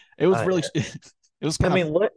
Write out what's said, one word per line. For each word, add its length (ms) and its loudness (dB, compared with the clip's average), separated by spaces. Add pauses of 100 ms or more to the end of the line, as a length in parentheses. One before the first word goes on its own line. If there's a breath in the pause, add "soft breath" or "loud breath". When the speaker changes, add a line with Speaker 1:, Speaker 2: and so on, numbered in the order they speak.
(180)
Speaker 1:
It 100 0
was 100 4
Speaker 2:
I, 80 -2
Speaker 1:
really, 180 0
Speaker 2:
uh, 100 -8
Speaker 1:
<laughs> 680 -8
it 40 -4
was 140 -2
Speaker 2:
I 40 2
Speaker 1:
kinda 120 4
Speaker 2:
mean, 120 2
L-, 280 2